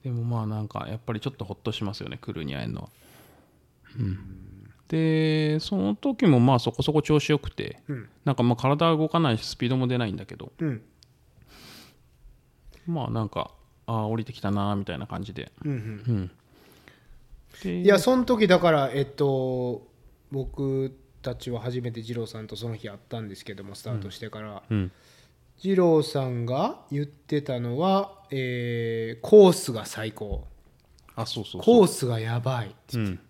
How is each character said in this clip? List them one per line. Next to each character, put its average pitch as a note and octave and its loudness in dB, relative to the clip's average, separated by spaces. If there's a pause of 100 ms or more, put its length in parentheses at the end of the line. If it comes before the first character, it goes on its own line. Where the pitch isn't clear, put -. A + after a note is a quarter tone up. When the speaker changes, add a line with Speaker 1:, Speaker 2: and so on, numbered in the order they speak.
Speaker 1:
で C3 -6
も A#2 -2
ま A#2 -2
あ、 G#2+ -4
な G#2+ -4
ん G#2+ -6
か - -8
や G#2+ -6
っ A2+ -10
ぱ A#2 -4
り G#2+ -4
ち - -8
ょ - -4
っ - -20
と G#2+ -10
ほ G2 -10
っ - -20
と A2 -4
し G#2+ -6
ま G2+ -4
す - -12
よ - -10
ね、 B1+ -10
ク - -10
ル D#2+ -8
ー D2+ -6
に C#2 -6
会 B1 -6
え A#1 -6
る A1+ -6
の - -8
は。 - -16 (1080)
う A#2+ -4
ん。 G#2+ 0
Speaker 2:
う F#2+ -2
ん。 F#2 -4 (720)
Speaker 1:
で、 D#3 2
そ G3 -2
の G3+ 0
時 C4+ 0
も C3+ 8
ま B2+ 8
あ、 A#2+ 4
そ A2+ 0
こ - -4
そ D3+ 2
こ D3+ 4
調 D3+ 4
子 D3+ 0
よ D3 4
く - -8
て、 - -8
Speaker 2:
う D3 -8
ん。 A2+ -12 (160)
Speaker 1:
な C#3 2
ん - 0
か A#2+ 2
ま A#2+ 6
あ、 - 4
体 C#3+ 2
は E3 4
動 D#3 2
か E3+ 2
な D3 4
い A2 2
し、 - -6
ス - -10
ピ B2 -2
ー - 0
ド C3 2
も B2+ 2
出 B2 0
な A#2 0
い F#2+ -4
ん - -8
だ G2+ -10
け - -14
ど、 - -16
Speaker 2:
う E3 -2
ん。 B2 -2 (2000)
Speaker 1:
ま E3 -4
あ、 - -6
な A2+ -2
ん G#2 -4
か、 - -6 (340)
あ A2 -2
ー、 - -4
降 A2+ -2
り A2+ -4
て A#2 -14
き - -14
た G2 -2
な G2+ 0
ー - -2
み G2+ -4
た F2+ -8
い C2+ -8
な E2+ -10
感 - -8
じ G2+ -12
で。 - -10 (120)
Speaker 2:
う D3+ -6
ん - -2
う - -4
ん。 B2 -4
Speaker 1:
う A2 -4
ん。 F2+ -8 (1300)
で、 F3+ -4
Speaker 2:
い F3+ -2
や、 G3+ 8
そ B3 4
の B3 2
時 A3 4
だ F3+ 6
か E3+ 6
ら、 C3+ 2
え C#3 0
っ - 0
と、 C3 -2 (440)
僕 C3+ -4 (280)
た B2 -6
ち B2 -10
は A#2 -4
初 B2 -4
め A#2+ -6
て A2+ -10
二 A#2 -10
郎 A2+ -6
さ A2 -14
ん G#2+ -12
と G#2+ -12
そ A#2+ -8
の A2+ -6
日 G#2+ -12
会 G2+ -14
っ G2 -20
た A#2 -10
ん G#2+ -10
で F#2+ -12
す - -20
け G#2 -12
ど G2 -16
も、 G2 -16
ス - -18
タ A#2 -8
ー A2 -4
ト G2 -10
し - -16
て A2 -12
か G#2+ -14
ら。 G#2 -14
Speaker 1:
う A2 0
ん。 - 2
う G2 2
ん。 F#2 -4 (680)
Speaker 2:
二 F#3+ 0
郎 E3 6
さ C#3 -4
ん B2 -4
が D#3 -2 (100)
言 C#3+ -4
っ - -4
て - -6
た C3 -6
の A#2+ -4
は、 F#3+ 0
え A#2 -4
ー、 - -8
コ G3+ 12
ー E3 6
ス C3+ -4
が G#2+ -6
最 A2 -8
高。 G2+ -8 (680)
Speaker 1:
あ、 A#2 -4
そ - -8
う - -8
そ - -12
う - -14
そ F2+ -10
う。 - -8
Speaker 2:
コ A3+ 10
ー E3+ 8
ス - -2
が A#2 -2
や A2+ -2
ば B2 -2
い G2 -8
っ - -12
て - -18 (180)
言 A2+ 0
っ G#2 0
て。 F#2+ -2
Speaker 1:
う - -4
ん。 - -16 (100)